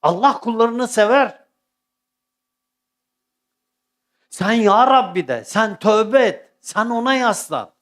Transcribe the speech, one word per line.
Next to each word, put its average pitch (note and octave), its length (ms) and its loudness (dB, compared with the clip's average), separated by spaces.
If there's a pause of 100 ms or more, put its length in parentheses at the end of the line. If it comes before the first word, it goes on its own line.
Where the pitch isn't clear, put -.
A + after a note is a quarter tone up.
Allah G3+ 380 0
kullarını A#3 480 -2
sever. A#3 580 0 (2750)
Sen G3 220 -4
"Ya G#3+ 340 4
Rabbi" F#3 420 0
de, A#2 160 -6
sen G#3 340 -4
tövbe A3 480 2
et, - 340 -6
sen A3 300 -6
ona A#3+ 240 -2
yaslan. G3 680 -4